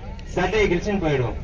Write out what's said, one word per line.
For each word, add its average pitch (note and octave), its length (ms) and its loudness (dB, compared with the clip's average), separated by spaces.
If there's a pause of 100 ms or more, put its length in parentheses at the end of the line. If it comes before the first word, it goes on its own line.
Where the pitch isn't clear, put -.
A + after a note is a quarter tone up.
(320)
சட்டையை F#3+ 340 2
கிழிச்சுன்னு F3 380 0
போயிடுவோம். C3 400 0